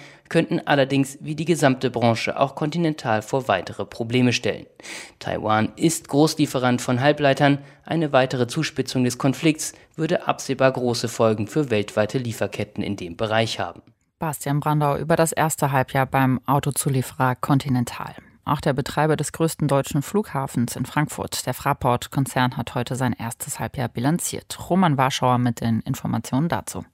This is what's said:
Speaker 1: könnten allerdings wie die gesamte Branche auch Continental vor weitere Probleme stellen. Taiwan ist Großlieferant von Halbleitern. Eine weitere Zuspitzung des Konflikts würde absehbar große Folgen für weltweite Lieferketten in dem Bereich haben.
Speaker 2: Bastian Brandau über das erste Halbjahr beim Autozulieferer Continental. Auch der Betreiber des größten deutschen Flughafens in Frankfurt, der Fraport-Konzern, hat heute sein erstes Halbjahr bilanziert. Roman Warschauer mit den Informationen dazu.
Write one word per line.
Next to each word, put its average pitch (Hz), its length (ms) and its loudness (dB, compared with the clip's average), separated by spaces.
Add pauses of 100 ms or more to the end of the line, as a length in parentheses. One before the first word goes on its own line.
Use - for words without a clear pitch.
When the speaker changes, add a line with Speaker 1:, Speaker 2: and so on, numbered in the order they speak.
(280)
Speaker 1:
könnten 165 380 0
allerdings 139 560 2
wie 151 140 -8
die 156 100 -6
gesamte 139 460 4
Branche 117 480 2
auch 139 160 0
Continental 151 680 0
vor 131 260 -4
weitere 101 380 -2
Probleme 120 480 0
stellen. - 320 -4 (540)
Taiwan 107 560 0
ist - 320 0
Großlieferant 139 720 2
von 123 180 0
Halbleitern. 143 600 4 (260)
Eine 156 260 -2
weitere 131 360 4
Zuspitzung 135 560 -2
des 123 160 -2
Konflikts - 540 0 (220)
würde 160 320 -2
absehbar 131 440 2
große 123 380 0
Folgen 110 360 2
für 151 240 -2
weltweite 107 480 0
Lieferketten 110 680 -4
in 98 120 -4
dem 87 220 -10
Bereich 110 420 0
haben. 87 240 -8 (340)
Speaker 2:
Bastian 147 420 -2
Brandau 151 380 2
über 165 180 0
das 165 160 4
erste 151 400 0
Halbjahr 135 340 2
beim 131 400 4
Autozulieferer 131 920 0
Continental. 131 760 0 (320)
Auch 143 160 -2
der 147 120 0
Betreiber 147 420 0
des 147 160 -4
größten 160 360 -2
deutschen 139 360 0
Flughafens 135 720 -2
in 120 100 -4
Frankfurt, - 640 -4
der 123 80 -2
Fraport-Konzern, 127 1000 0
hat - 200 -8
heute 123 200 -4
sein 123 180 0
erstes - 460 -10
Halbjahr 117 300 -4
bilanziert. - 800 -4
Roman 170 280 4
Warschauer 127 420 2
mit 123 220 0
den 113 200 0
Informationen 120 680 -2
dazu. 95 440 -6